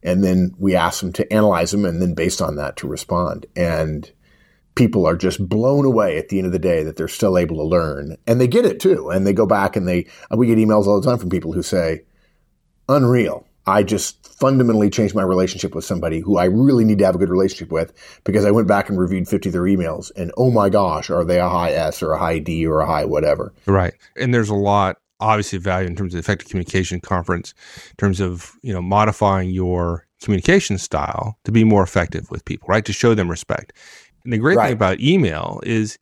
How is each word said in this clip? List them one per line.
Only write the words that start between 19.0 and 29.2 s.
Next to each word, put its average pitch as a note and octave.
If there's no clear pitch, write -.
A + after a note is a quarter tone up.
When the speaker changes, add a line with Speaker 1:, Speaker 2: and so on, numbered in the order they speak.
Speaker 1:
fifty G2
of F2
their F2
emails. F2
And F2
oh B2+
my G#2
gosh, F2+
are E2
they F2
a F2
high E2+
S D2+
or D#2
a D#2
high E2
D E2
or D#2
a D2+
high D#2
whatever?" -
Speaker 2:
Right. F#2+
And B2
there's A2
a G#2+
lot, G2+
obviously, G#2+
value F#2
in F2
terms F#2
of F2+
the E2+
Effective F#2+
Communication F2+
Conference, F2
in -
terms G2
of, F2+
you B2
know, F2+
modifying G2